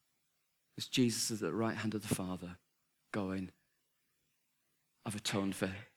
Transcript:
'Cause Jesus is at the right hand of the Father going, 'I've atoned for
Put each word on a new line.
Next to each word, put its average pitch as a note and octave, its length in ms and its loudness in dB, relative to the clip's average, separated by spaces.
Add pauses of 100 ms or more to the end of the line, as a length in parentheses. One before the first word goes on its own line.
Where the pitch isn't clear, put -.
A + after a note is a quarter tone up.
(760)
'Cause - 120 -6
Jesus A#2+ 440 4
is G#2+ 100 -2
at F#2 60 2
the D#2 80 0
right A2+ 220 2
hand G#2+ 180 0
of G#2 120 -4
the - 60 2
Father F2+ 460 -4 (520)
going, F#2+ 400 -2 (1600)
'I've G#2 80 -2
atoned G2 400 0
for F#2+ 200 0 (220)